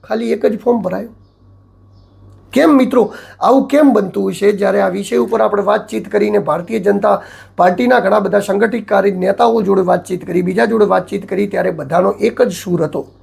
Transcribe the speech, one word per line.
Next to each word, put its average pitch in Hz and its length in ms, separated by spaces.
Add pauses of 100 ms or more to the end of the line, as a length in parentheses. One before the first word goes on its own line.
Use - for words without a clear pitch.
ખાલી 226 280
એક 226 140
જ 208 140
ફોર્મ 240 220
ભરાયું. 190 340 (1400)
કેમ 294 240
મિત્રો, 247 360 (260)
આવું 262 280
કેમ - 260
બનતું 196 380
હશે? 196 200
જ્યારે 196 300
આ 190 80
વિષય 202 280
ઉપર 220 240
આપણે 208 220
વાતચીત 214 460
કરીને 208 300
ભારતીય 170 400
જનતા 202 420 (360)
પાર્ટીના 226 420
ઘણા 208 200
બધા 196 200
સંગઠિત 202 480
કાર્ય 196 240
નેતાઓ 202 500
જોડે 190 200
વાતચીત 180 460
કરી, 175 140
બીજા 185 240
જોડે 214 200
વાતચીત 185 440
કરી, 196 180
ત્યારે 185 240
બધાનો 165 400
એક 220 300
જ 214 100
સૂર 170 320
હતો 143 240 (160)